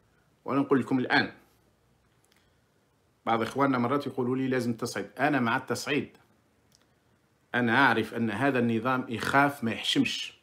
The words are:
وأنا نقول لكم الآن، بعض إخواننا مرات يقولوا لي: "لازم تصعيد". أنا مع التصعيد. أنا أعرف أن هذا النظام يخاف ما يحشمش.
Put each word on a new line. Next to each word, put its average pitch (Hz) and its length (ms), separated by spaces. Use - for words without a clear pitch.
وأنا 135 140
نقول 135 200
لكم 127 200
الآن، 123 340
بعض 113 160
إخواننا 131 360
مرات 143 300
يقولوا 127 280
لي: 131 120
"لازم 120 260
تصعيد". 113 360
أنا 143 200
مع 120 180
التصعيد. 131 600
أنا 120 300
أعرف 110 280
أن 117 180
هذا 127 280
النظام 117 500
يخاف 139 540
ما 113 80
يحشمش. - 720